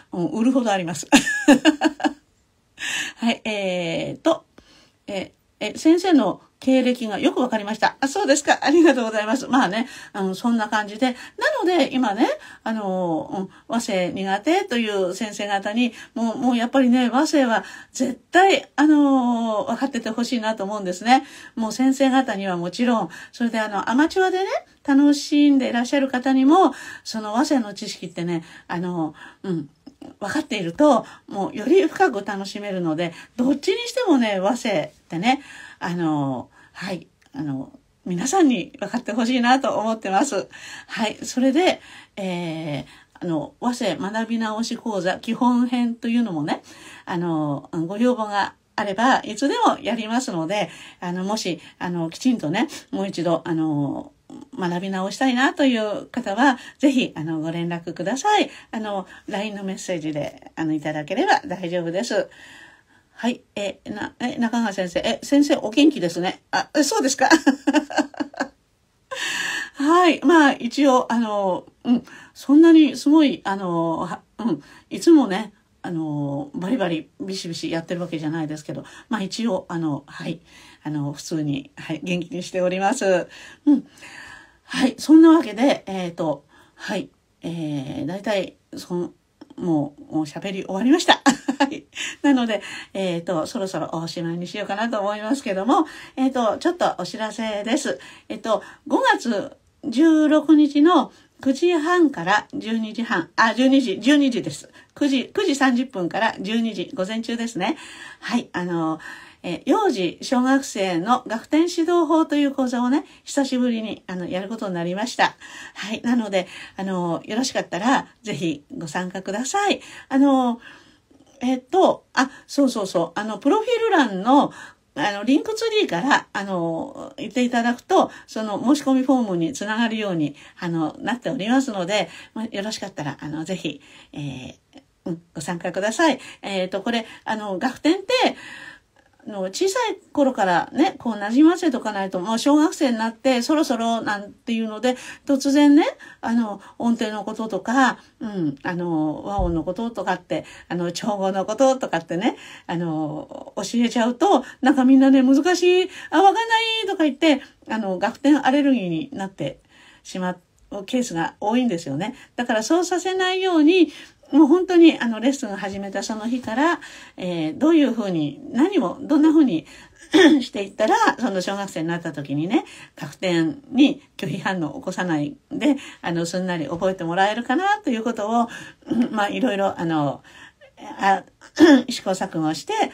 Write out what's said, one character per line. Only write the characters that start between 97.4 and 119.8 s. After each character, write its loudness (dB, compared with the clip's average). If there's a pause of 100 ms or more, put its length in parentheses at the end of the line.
で 0
す。 -4 (300)
え -10
っ -16
と、 -2 (240)
五 2 (120)
月 -4 (280)
十 4
六 4
日 6
の 4 (280)
九 0
時 2
半 2
か -8
ら 0
十 -4
二 -6
時 -6
半、 -2
あ、 2
十 4
二 6
時、 -2
十 4
二 4
時 -4
で -8
す。 -14 (240)
九 0
時、 -2
九 0
時 2
三 2
十 -2
分 -6
か -4
ら 0
十 -2
二 -4
時、 -8
午 -4
前 -6
中 -6
で -6
す -10
ね。 -2 (440)
は -4
い。 -6
あ -6
の、 -4 (440)
え、 -8
幼 2
児、 -4
小 0
学 2
生 -2
の 0
学 -8
点 2
指 -2
導 2
法 2
と -4
い 2
う 0
講 -2
座 -2
を 0
ね、 0 (180)
久 -2
し -4
ぶ 0
り -2
に、 -10
あ -8
の、 -6
や -4
る -10
こ -10
と -8
に -6
な -4
り -4
ま -4
し -8
た。 0 (380)
は -10
い。 -8
な 0
の -2
で、 -2 (280)
あ -8
の、 -4
よ -8
ろ 0
し -4
か -4
っ -6
た -6
ら、 0 (140)
ぜ -8
ひ -6 (120)
ご -10
参 -6
加 -10
く -10
だ -6
さ -2
い。 -4 (280)